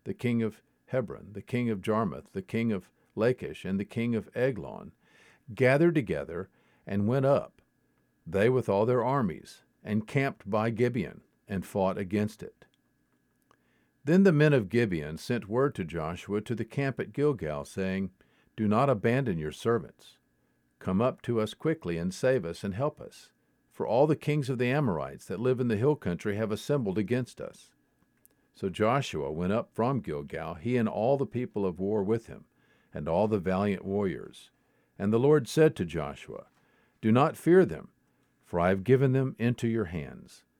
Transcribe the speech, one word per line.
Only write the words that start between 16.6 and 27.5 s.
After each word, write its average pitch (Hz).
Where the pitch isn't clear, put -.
camp 135
at 107
Gilgal, 85
saying, 95
"Do 110
not 117
abandon 117
your 76
servants. -
Come 95
up 131
to 117
us 107
quickly 156
and 85
save 127
us 85
and 101
help 139
us, -
for -
all 123
the 156
kings 147
of 120
the 123
Amorites 90
that 92
live 127
in 127
the 110
hill 143
country 98
have 107
assembled 107
against 120
us." -